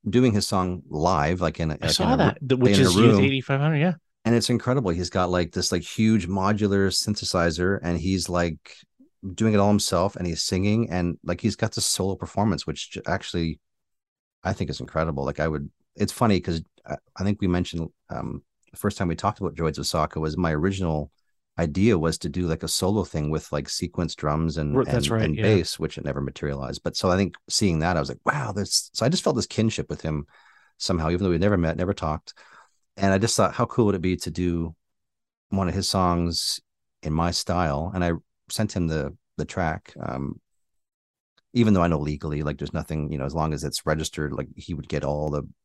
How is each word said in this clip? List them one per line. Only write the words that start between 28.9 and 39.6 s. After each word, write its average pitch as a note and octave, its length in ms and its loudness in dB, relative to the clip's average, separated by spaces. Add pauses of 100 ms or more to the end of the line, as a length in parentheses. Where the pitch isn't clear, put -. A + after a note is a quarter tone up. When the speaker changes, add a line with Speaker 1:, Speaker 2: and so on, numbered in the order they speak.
Speaker 1:
so - 100 0
I C3+ 60 4
just F#3+ 120 -2
felt D3+ 140 2
this G#2 100 0
kinship - 440 -2
with D#2 100 -8
him D2+ 240 -2 (540)
somehow, E2 320 0
even F2 140 0
though F#2 60 2
we E2+ 60 2
never G2 220 2
met, D#2+ 180 2
never F2+ 160 -2
talked. D#2 400 -6 (640)
And G2 160 2
I F#2+ 60 4
just A2 180 0
thought, F#2 160 4
how A#2+ 140 0
cool - 200 2
would G2 80 4
it F2+ 60 -2
be F#2 160 0
to E2+ 140 -8
do E2+ 440 -2 (760)
one F#2+ 180 0
of E2+ 60 -2
his G2 160 -2
songs F2 720 0 (420)
in D#2 100 -4
my E2+ 180 2
style? E2+ 640 -2
And F2+ 80 -2
I F2 100 2 (360)
sent - 260 -4
him F2 140 0
the, D2 280 -4 (200)
the D2+ 80 -4
track, - 560 -4